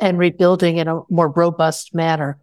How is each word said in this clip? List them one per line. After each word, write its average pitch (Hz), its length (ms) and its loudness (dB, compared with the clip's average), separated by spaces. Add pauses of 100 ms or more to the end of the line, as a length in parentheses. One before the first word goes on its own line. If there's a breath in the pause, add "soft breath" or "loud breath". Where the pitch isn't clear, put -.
and 185 180 0
rebuilding 175 580 2
in 165 120 -2
a 160 200 -4
more 165 220 2
robust 165 640 -2
manner. 156 480 -2